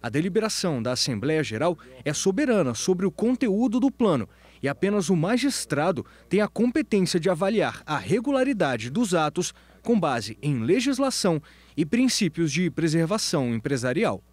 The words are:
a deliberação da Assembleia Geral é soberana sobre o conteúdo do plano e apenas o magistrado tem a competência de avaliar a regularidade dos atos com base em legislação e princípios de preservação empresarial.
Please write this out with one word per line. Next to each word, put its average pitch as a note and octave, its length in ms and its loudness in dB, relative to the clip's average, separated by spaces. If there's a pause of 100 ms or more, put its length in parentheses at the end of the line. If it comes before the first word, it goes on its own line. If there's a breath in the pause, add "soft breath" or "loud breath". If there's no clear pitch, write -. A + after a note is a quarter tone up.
a A#2 60 -6
deliberação E3+ 720 -2
da B2 80 -2
Assembleia C3 500 -2
Geral C3 360 -2 (260 loud breath)
é D3+ 100 -2
soberana G3 600 0
sobre F#3 320 0
o F#3 60 0
conteúdo A#3 680 0
do C4+ 100 2
plano D#3+ 380 2 (340 soft breath)
e C3+ 60 -2
apenas F#3 420 0
o F#3+ 60 4
magistrado F3+ 920 0 (220 loud breath)
tem G3 140 2
a G#3 60 2
competência A3 720 0
de F3 80 0
avaliar F3+ 560 0
a D3+ 120 -2
regularidade F3+ 920 0
dos F3+ 260 0
atos D#3+ 380 0 (280 soft breath)
com A#3 160 2
base B2+ 440 -2
em C#3+ 180 0
legislação A3+ 840 0 (340 loud breath)
e D#3 100 0
princípios F3 680 0
de E3+ 180 0
preservação D#3+ 880 0
empresarial. B2+ 680 -2 (120)